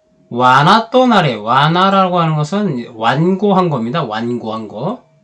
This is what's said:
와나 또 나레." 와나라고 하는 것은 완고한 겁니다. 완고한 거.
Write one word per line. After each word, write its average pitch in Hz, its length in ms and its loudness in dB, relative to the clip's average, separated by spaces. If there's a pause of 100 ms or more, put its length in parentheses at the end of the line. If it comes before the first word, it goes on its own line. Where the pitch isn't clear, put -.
(320)
와나 139 600 4
또 254 160 4
나레." 180 280 2
와나라고 175 840 2
하는 160 160 0
것은 147 600 -4
완고한 180 760 0
겁니다. 135 340 -4
완고한 110 640 -6
거. 131 360 -8 (200)